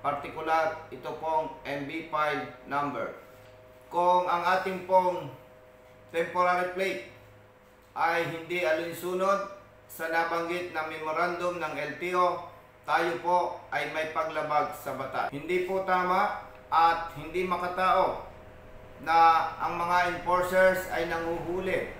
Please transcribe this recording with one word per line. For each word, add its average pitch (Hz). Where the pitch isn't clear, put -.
Partikular, 156
ito -
pong 160
M 143
B 160
file 147
number. 139
Kung 180
ang 170
ating 185
pong 180
temporary 180
plate 190
ay 165
hindi 165
alinsunod 175
sa 160
nabanggit 165
na 156
memorandum 170
ng 160
L 139
T -
O, 180
tayo 170
po 175
ay 147
may 156
paglabag 156
sa 139
batas. 131
Hindi 175
po 190
tama 185
at 165
hindi 165
makatao 180
na 160
ang 165
mga 175
enforcers 180
ay 170
nanguhuli 170